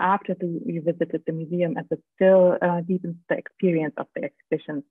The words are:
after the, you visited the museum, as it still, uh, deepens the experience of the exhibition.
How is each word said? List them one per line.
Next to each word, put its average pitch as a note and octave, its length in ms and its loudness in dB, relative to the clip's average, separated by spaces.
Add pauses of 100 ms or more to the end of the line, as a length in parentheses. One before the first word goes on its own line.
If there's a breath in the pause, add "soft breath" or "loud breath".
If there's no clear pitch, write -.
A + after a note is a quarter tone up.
(140)
after G3 200 -2
the, F3 300 -4
you E3+ 160 -4
visited E3 460 -4
the E3 60 -4
museum, E3 440 -4
as E3+ 140 -8
it D#3 100 -4 (140)
still, F#3 480 6
uh, F3 200 0
deepens F3+ 340 -4 (120)
the E3+ 80 -2
experience E3 600 -2
of - 180 -6
the - 160 -6
exhibition. D3+ 600 -6